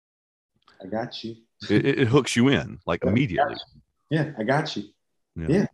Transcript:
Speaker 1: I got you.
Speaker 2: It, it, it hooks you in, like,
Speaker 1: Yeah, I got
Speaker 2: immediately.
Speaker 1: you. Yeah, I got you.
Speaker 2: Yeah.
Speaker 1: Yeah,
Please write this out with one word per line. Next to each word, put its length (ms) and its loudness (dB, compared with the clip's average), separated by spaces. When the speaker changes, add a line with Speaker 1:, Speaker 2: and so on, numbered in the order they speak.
Speaker 1:
I 60 -16
got 360 -6
you. 120 -10
Speaker 2:
It, 160 4
it, 140 2
it 80 4
hooks 280 2
you 120 6
in, 380 0
like, 180 -2
Speaker 1:
Yeah, 40 2
I 20 2
got 60 2
Speaker 2:
immediately. 380 0
Speaker 1:
you. 80 0
Yeah, 200 -2
I 40 -4
got 340 0
you. 80 -8
Speaker 2:
Yeah. 120 -6
Speaker 1:
Yeah, 240 2